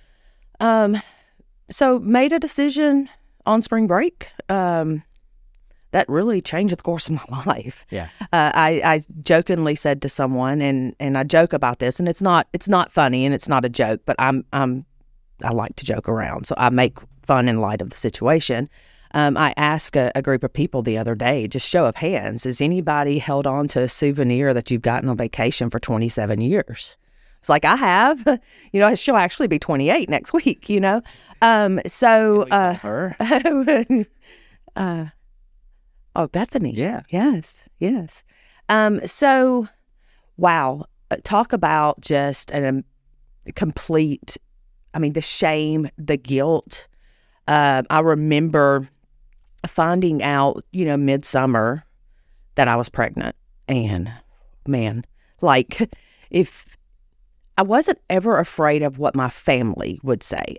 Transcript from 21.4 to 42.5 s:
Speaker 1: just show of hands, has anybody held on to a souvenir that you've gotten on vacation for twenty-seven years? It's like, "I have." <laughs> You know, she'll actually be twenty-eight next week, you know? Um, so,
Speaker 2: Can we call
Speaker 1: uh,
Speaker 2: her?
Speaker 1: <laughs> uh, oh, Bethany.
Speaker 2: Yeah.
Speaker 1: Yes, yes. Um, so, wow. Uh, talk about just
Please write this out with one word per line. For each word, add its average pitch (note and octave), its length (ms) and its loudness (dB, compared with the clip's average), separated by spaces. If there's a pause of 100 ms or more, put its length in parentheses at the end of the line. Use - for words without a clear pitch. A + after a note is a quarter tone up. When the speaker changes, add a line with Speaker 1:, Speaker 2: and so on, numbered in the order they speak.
Speaker 1:
just - 220 -8
show F3 160 2
of A#2 100 0
hands, A#2 500 -6
has B2+ 160 -6
anybody D3 580 0
held C#3 280 -2
on C#3 220 -2
to B2 120 -2
a B2+ 80 0
souvenir C#3 640 0
that A#2+ 180 -4
you've A#2+ 120 -2
gotten B2 260 -2
on B2 80 -2
vacation A#2 540 -2
for A2+ 80 -6
twenty-seven A2 640 -2
years? C3+ 560 -4 (420)
It's - 100 -12
like, D3+ 160 4
"I E3+ 120 4
have." A#3+ 500 2
<laughs> - 220 0 (240)
You G3 80 0
know, G#3 160 6
she'll C4 180 0
actually G3+ 320 0
be D#3 140 0
twenty-eight E3 480 0
next - 240 -4
week, - 360 0
you G#3 120 2
know? G3 200 2 (440)
Um, G#3+ 420 4
so, - 220 0
Speaker 2:
Can A3 360 6
we C3 60 -6
call G3+ 100 4
Speaker 1:
uh, F3+ 140 2
Speaker 2:
her? D#3+ 460 -6
Speaker 1:
<laughs> B3+ 1600 -2
uh, E3+ 300 -4 (1120)
oh, E3+ 120 0
Bethany. F#3 460 -4
Speaker 2:
Yeah. D#3 360 -4
Speaker 1:
Yes, F#3+ 580 -2 (100)
yes. F#3 460 -4 (460)
Um, G#3+ 360 2
so, B3+ 600 2 (720)
wow. D#3 480 0 (240)
Uh, - 120 -4
talk G#3+ 300 0
about D#3 480 0
just C#3+ 500 -2